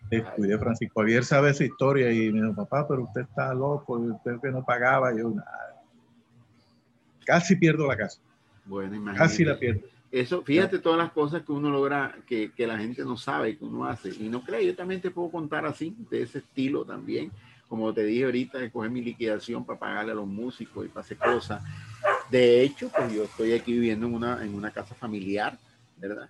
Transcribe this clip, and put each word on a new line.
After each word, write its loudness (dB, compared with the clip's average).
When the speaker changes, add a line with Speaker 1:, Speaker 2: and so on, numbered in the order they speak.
Speaker 1:
Descuidé, 0
Francisco -2
Javier 4
sabe 6
esa 2
historia 2
y 2
me 2
dijo, 0
"Papá, -2
pero 0
usted -6
está -4
loco, -2
y -2
usted -4
que -2
no -4
pagaba". 4
Yo, -2
"Nada". -8
Casi 6
pierdo 4
la 2
casa. -6
Speaker 2:
Bueno, -6
imagínate. -6
Speaker 1:
Casi 4
la 2
pierdo. 2
Speaker 2:
Eso, 0
fíjate 4
Speaker 1:
Ya. -2
Speaker 2:
todas 4
las 0
cosas 0
que -6
uno 0
logra, 0
que, -2
que 0
la -2
gente -6
no -4
sabe, -2
que -14
uno -6
hace. -8
Y -8
no -6
crea, -4
yo 2
también -6
te -4
puedo -6
contar -4
así, -6
de -2
ese -8
estilo -2
también. -6
Como -2
te 2
dije 2
ahorita, -2
de -6
coger -4
mi -4
liquidación -4
para -10
pagarle -6
a -4
los -6
músicos -8
y -12
para -12
hacer -12
cosas. 0
De 8
hecho, 0
pues 0
yo 0
estoy 0
aquí -2
viviendo 2
en -2
una, -4
en -6
una -6
casa -10
familiar, -4
¿verdad? -10